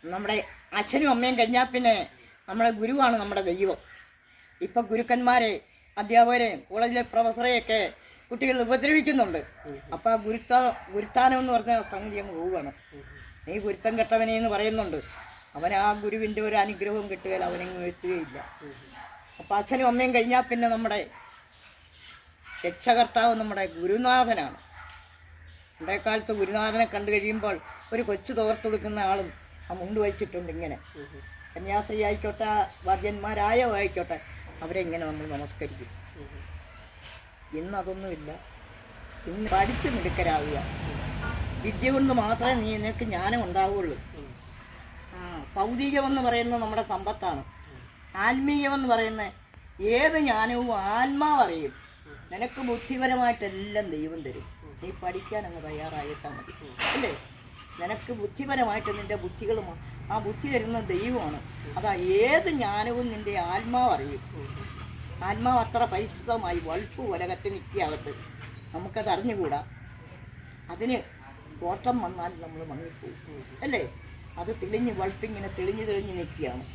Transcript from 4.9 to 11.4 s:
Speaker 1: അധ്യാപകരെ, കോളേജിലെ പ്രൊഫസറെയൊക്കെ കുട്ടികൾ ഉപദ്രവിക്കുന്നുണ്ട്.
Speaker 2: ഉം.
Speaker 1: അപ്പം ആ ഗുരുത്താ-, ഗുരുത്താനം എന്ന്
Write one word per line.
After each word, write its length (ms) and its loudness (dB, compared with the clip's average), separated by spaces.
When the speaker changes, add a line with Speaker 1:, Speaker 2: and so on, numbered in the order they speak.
Speaker 1:
അധ്യാപകരെ, 720 6
കോളേജിലെ 320 2
പ്രൊഫസറെയൊക്കെ 880 2
കുട്ടികൾ 300 2
ഉപദ്രവിക്കുന്നുണ്ട്. 880 4
Speaker 2:
ഉം. 140 -10
Speaker 1:
അപ്പം 200 2
ആ 40 6
ഗുരുത്താ-, 760 2
ഗുരുത്താനം 460 4
എന്ന് 140 2